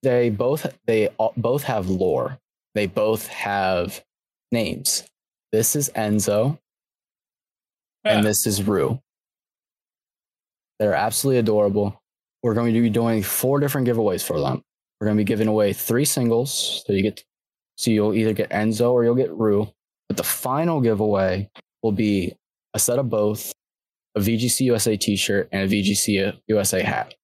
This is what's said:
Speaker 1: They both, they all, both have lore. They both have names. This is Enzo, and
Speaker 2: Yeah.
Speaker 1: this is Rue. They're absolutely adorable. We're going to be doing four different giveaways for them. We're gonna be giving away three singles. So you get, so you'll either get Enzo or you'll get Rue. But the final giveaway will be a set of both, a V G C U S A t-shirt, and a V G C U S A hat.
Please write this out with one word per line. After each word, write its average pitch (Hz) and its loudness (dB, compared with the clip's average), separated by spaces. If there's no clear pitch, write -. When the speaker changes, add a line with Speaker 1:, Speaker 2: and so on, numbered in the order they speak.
Speaker 1:
They 123 2
both, 123 -2
they 110 2
all, 110 0
both 123 -2
have 107 -4
lore. 90 -2
They 104 0
both 107 -2
have 95 -2
names. - -4
This 113 0
is 143 -2
Enzo, 107 0
and 107 4
Speaker 2:
Yeah. - 4
Speaker 1:
this 107 0
is 101 -2
Rue. 98 0
They're 104 2
absolutely 123 0
adorable. 104 2
We're 117 0
going 117 2
to 117 4
be 117 4
doing 113 0
four 131 0
different 139 0
giveaways 110 0
for 80 -4
them. 69 -2
We're 104 0
gonna 107 2
be 107 2
giving 107 0
away 107 2
three 120 0
singles. 123 -2
So 208 -2
you 95 2
get, 208 -4
so - -2
you'll 107 2
either 110 2
get 104 -4
Enzo 110 0
or 123 4
you'll 120 2
get 120 0
Rue. 107 2
But - -2
the - -6
final 156 -2
giveaway 101 0
will 113 0
be 101 0
a 110 -4
set 123 0
of 123 -2
both, 107 -2
a 104 -2
V 110 2
G 117 0
C 135 0
U 120 4
S 107 0
A 107 2
t-shirt, 101 0
and 98 -2
a 98 0
V 101 2
G 101 2
C 101 0
U 107 2
S 98 0
A - 0
hat. - -4